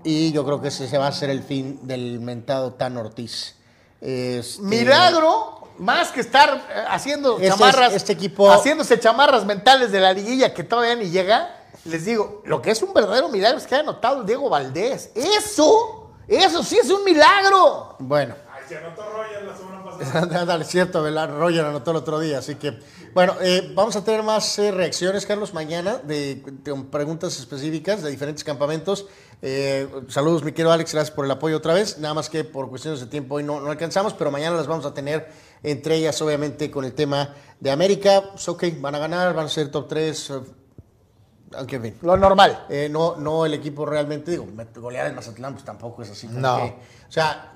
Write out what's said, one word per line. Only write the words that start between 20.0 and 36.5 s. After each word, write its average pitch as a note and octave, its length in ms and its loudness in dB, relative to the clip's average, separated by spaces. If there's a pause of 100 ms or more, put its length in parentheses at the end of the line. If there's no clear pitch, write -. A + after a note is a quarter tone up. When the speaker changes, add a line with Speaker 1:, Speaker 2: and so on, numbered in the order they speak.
Speaker 1:
<laughs> - 0 -
Ándale, E3+ 240 -2
cierto, F3+ 360 0
¿verdad? D#3 360 -2
Roger E3 280 2
anotó D3 260 -4
el D#3+ 60 0
otro D3+ 220 -4
día, D3+ 200 -4
así C#3 160 -10
que, C3 240 -8 (340)
bueno, F#3 280 4
eh, F3+ 340 0
vamos G#3 200 2
a G3+ 80 -4
tener A3 200 0
más, G#3+ 360 -2
eh, G#3 120 2
reacciones, F#3 540 -2
Carlos, G#3 280 -4
mañana E3+ 440 -6
de, C#3+ 460 -6 (200)
de C#3+ 120 -6 (160)
preguntas D3+ 480 -6
específicas D#3 600 -6
de D3+ 80 -6
diferentes D3 340 -8
campamentos. D#3 640 -4 (380)
Eh, C3+ 440 -2 (200)
saludos, D3+ 360 0
mi D3+ 100 -6
querido E3 180 2
Alex, E3 220 2
gracias D3+ 220 -2
por C#3+ 100 -2
el C#3 60 0
apoyo D#3 260 -2
otra D#3+ 180 0
vez, G3+ 240 -2
nada D3+ 160 -6
más D3+ 160 -6
que D#3 120 -4
por C3+ 260 -10
cuestiones C3 320 -8
de B2 40 -12
tiempo C3+ 300 -8
hoy D3 80 -4
no, D3 180 -6
no C#3+ 80 -6
alcanzamos, E3 440 -2
pero D3 180 -2
mañana D#3 240 -2
las D#3 100 -2
vamos D3+ 220 -4
a C#3 60 -8
tener, D3 360 -6 (320)
entre D3+ 360 -2
ellas, D#3 260 -2
obviamente, D3 480 -4